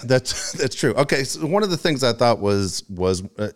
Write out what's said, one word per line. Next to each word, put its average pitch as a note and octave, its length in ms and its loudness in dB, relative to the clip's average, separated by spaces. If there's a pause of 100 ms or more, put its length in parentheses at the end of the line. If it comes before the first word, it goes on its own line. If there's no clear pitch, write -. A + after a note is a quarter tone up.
that's, - 460 0
<laughs> - 20 -10
that's - 220 -2
true. A#2+ 180 0
Okay, C#3 300 2
so D#3 220 -6
one G3 180 0
of G3+ 80 0
the E3 60 -2
things C#3+ 260 -2
I A#2 100 4
thought A#2 260 4
was, G2+ 500 0
was, F#2 340 0 (160)
uh, G#2 160 -4